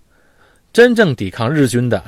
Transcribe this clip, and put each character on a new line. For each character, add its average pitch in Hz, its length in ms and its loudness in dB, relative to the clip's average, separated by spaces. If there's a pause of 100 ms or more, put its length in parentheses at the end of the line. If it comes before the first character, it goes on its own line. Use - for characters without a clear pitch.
(720)
真 240 220 4
正 202 200 0
抵 98 140 -8
抗 117 240 -4
日 147 140 2
军 120 220 -2
的， 101 180 -2